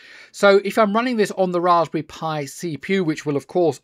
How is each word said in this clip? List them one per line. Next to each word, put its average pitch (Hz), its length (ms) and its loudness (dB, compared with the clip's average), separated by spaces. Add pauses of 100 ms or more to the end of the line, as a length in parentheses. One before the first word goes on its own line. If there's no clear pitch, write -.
(320)
So 202 320 4
if 202 140 -4
I'm 214 140 4
running 240 240 0
this 202 160 0
on 185 200 0
the 175 80 -2
Raspberry 170 420 2
Pi 156 440 -8
C 160 300 -10
P - 180 -4
U, 185 100 0
which 156 200 -4
will 143 120 -2
of 135 100 -6
course 170 380 0